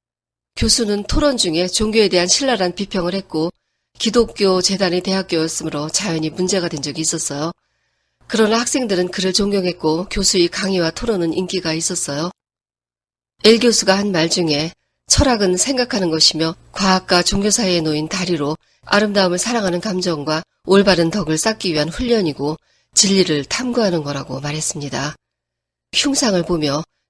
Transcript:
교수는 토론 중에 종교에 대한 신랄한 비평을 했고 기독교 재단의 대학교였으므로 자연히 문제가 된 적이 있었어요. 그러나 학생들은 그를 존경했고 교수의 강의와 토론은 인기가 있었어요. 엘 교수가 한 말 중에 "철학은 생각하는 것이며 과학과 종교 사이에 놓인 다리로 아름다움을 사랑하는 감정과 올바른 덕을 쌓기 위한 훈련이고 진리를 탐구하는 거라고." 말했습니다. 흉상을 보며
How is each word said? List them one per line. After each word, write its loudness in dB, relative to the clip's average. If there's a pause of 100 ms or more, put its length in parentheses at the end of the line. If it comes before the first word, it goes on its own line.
(560)
교수는 0
토론 2
중에 0
종교에 2
대한 2
신랄한 0
비평을 -4
했고 -4 (480)
기독교 2
재단의 0
대학교였으므로 -2
자연히 -2
문제가 -2
된 -6
적이 -6
있었어요. -4 (720)
그러나 2
학생들은 0
그를 -2
존경했고 0
교수의 0
강의와 -2
토론은 -2
인기가 -4
있었어요. -4 (1120)
엘 8
교수가 2
한 -2
말 2
중에 -2 (360)
"철학은 2
생각하는 -2
것이며 0 (160)
과학과 2
종교 0
사이에 2
놓인 -2
다리로 -2 (280)
아름다움을 2
사랑하는 -2
감정과 -2 (240)
올바른 4
덕을 -2
쌓기 -2
위한 0
훈련이고 0 (380)
진리를 2
탐구하는 -2
거라고." -8
말했습니다. -6 (800)
흉상을 2
보며 -2 (260)